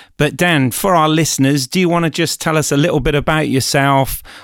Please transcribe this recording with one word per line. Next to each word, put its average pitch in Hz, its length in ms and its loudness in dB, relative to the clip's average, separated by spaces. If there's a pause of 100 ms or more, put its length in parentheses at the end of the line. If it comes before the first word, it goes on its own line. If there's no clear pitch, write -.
(160)
but 143 200 -2
Dan, 151 360 2
for 190 240 0
our 156 120 4
listeners, 143 600 0
do - 100 -4
you 185 100 2
wanna 170 220 0
just - 300 -4
tell 156 180 -2
us 151 140 -2
a 143 40 0
little 160 220 2
bit 147 160 -2
about 151 340 0
yourself, 139 720 0 (240)